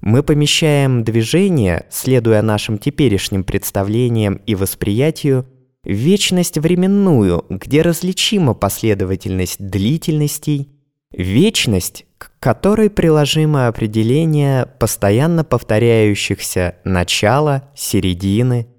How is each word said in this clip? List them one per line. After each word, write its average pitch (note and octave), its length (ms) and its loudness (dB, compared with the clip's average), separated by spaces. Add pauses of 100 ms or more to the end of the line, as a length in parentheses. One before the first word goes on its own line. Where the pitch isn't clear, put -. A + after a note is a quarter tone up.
мы A#2 200 2
помещаем C#3+ 840 2
движение, A#2 840 0
следуя A2+ 520 0
нашим G#2+ 360 -2
теперешним G2+ 680 -2
представлениям G#2 1000 -2
и A2+ 80 -2
восприятию, B2+ 920 -2 (380)
в - 60 -16
вечность F3 680 0
временную, E3+ 920 2
где A#2+ 320 0
различима F3 720 0
последовательность F#2+ 1120 -4
длительностей, D3 1040 -2 (420)
вечность, G#2 960 0 (120)
к - 140 -20 (100)
которой G#3+ 480 2
приложимо D3+ 760 2
определение C3 1000 0
постоянно C#3 800 0
повторяющихся G#2+ 1400 0
начала, B2 880 0
середины, G2+ 960 -2 (120)